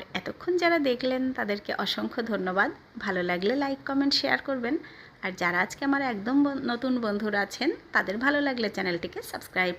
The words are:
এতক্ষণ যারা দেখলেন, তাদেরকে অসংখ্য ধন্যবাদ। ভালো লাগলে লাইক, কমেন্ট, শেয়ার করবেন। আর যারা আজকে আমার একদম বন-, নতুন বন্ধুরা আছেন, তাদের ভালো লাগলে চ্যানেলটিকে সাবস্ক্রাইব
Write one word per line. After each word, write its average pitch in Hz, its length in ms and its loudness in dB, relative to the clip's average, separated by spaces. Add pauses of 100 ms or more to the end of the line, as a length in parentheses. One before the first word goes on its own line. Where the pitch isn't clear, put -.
(140)
এতক্ষণ - 440 -2
যারা 339 220 4
দেখলেন, 254 540 2
তাদেরকে 208 400 -2
অসংখ্য 214 520 -2
ধন্যবাদ। 196 460 2 (280)
ভালো 185 240 0
লাগলে 190 320 2
লাইক, 277 300 0
কমেন্ট, 277 280 2
শেয়ার 254 280 2
করবেন। 262 360 -2 (460)
আর 190 80 -4
যারা 175 280 0
আজকে 208 260 -2
আমার 277 160 2
একদম 254 420 2
বন-, 277 200 0
নতুন 240 380 0
বন্ধুরা 208 400 0
আছেন, 247 300 -2 (200)
তাদের 196 260 0
ভালো 285 240 2
লাগলে 240 280 0
চ্যানেলটিকে 185 520 -4
সাবস্ক্রাইব - 580 -2